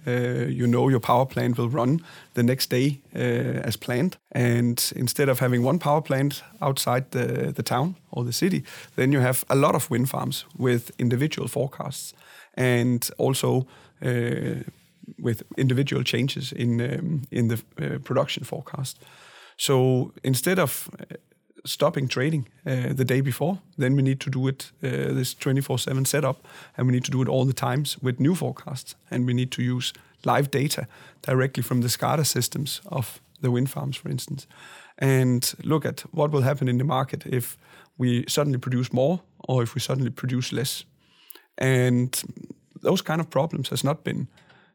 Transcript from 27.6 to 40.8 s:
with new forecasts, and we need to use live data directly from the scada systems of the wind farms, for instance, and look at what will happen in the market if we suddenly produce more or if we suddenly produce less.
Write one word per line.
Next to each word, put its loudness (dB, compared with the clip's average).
with -2
new 4
forecasts, -8
and 0
we 0
need 0
to -4
use -2
live 2
data -2
directly 0
from 0
the 0
scada 0
systems -2
of -6
the 0
wind 2
farms, -6
for -10
instance, -8
and 4
look 2
at -6
what 2
will 2
happen 2
in 2
the 0
market -2
if -4
we 2
suddenly 2
produce -2
more 2
or 2
if -4
we -4
suddenly -2
produce -4
less. -4